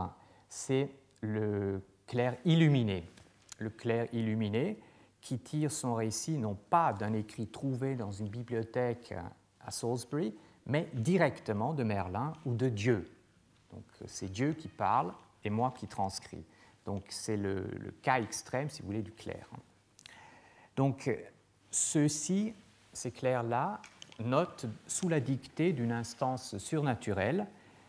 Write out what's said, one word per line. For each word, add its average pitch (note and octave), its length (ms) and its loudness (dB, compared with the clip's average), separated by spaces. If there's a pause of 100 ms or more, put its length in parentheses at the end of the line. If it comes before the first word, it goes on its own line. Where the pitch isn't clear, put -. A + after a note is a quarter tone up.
(480)
c'est C#3 440 0 (280)
le G#2 600 0 (260)
clerc A#2+ 380 2
illuminé. C3+ 640 6 (500)
Le A2 100 -2
clerc A#2 440 0
illuminé A2+ 680 0 (400)
qui B2+ 200 -6
tire D3+ 340 -2
son B2 200 0
récit A2+ 440 0
non G#2+ 180 0
pas D#3+ 380 4
d'un G#2 180 -2
écrit A2 360 -2
trouvé C3+ 480 -2
dans G#2 180 -4
une G#2 160 -6
bibliothèque A#2 840 -2 (460)
à - 120 -12
Salisbury, C3+ 640 -2 (340)
mais D3 260 2
directement C3 800 2
de C#3 100 0
Merlin G2+ 480 0 (140)
ou B2+ 80 0
de A#2+ 160 2
Dieu. G#2+ 420 2 (600)
Donc, G2 100 -14 (220)
c'est - 260 -8
Dieu C3 220 0
qui - 160 -10
parle A#2+ 440 2 (300)
et G#2+ 60 0
moi A#2+ 280 2
qui G#2 100 -10
transcris. - 580 -6 (400)
Donc, F#2+ 240 -4
c'est - 280 -4
le, G2 300 -2 (100)
le - 140 -10
cas C3 300 2
extrême, B2+ 480 -4
si - 120 -14
vous G2+ 60 -10
voulez, G#2 160 -2
du F#2+ 80 -12
clerc. - 380 -10 (1300)
Donc, C3+ 360 2 (580)
ceux-ci, F3+ 800 2 (400)
ces - 180 -6
clercs-là, B2+ 720 0 (380)
notent B2+ 480 0 (200)
sous - 220 -2
la D#3+ 100 4
dictée C#3 540 0
d'une A#2+ 180 0
instance A#2 680 -2
surnaturelle, C3 880 0 (420)